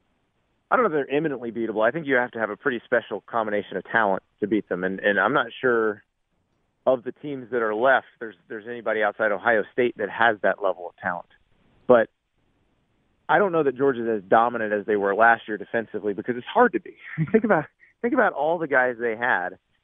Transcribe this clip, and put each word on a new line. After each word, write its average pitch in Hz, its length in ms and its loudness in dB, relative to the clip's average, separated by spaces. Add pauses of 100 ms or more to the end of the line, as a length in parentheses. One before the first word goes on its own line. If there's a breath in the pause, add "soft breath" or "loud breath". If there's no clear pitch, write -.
(720)
I - 40 4
don't 247 80 2
know 156 160 0
if 131 80 -4
they're 135 100 -2
imminently 127 340 -4
beatable. 110 360 -2
I 120 40 2
think 147 160 -8
you 135 80 0
have 123 160 0
to 117 80 -10
have 107 100 -2
a 104 80 -8
pretty 123 260 -4
special 113 380 -4
combination 104 560 -4
of 90 80 -8
talent 104 380 2 (160)
to 104 80 -2
beat 101 200 0
them, 90 160 -4
and, 95 160 -4
and 101 200 2
I'm 107 140 2
not 131 140 0 (140)
sure 110 420 0 (840)
of 127 160 2
the 127 80 -8
teams 135 400 -12
that 123 100 -2
are 107 140 -2
left, 123 320 2 (120)
there's, 110 140 -14 (140)
there's 110 200 -14
anybody 110 360 -4
outside 104 280 0
Ohio 104 400 2
State 123 260 0
that 101 120 -4
has 113 320 0
that 98 220 -2
level 87 260 -4
of - 80 -20
talent. 90 300 -8 (580)
But 117 240 6 (1200)
I 156 80 4
don't 196 140 2
know 165 100 2
that 131 160 0
Georgia's 120 300 0
as 110 200 -2
dominant 113 460 4
as 104 140 -2
they 107 80 2
were 98 180 2
last 113 340 4
year 107 100 -6
defensively, 104 560 -4
because 117 240 -6
it's 123 100 -12
hard 240 260 4
to 107 60 -2
be. - 160 -12 (160)
<laughs> 156 200 -4
Think 220 120 4
about, 196 220 2 (360 soft breath)
think 240 140 -2
about 208 180 2
all 156 240 0
the 160 100 -4
guys 127 320 2
they 117 160 -2
had 95 440 -2 (240)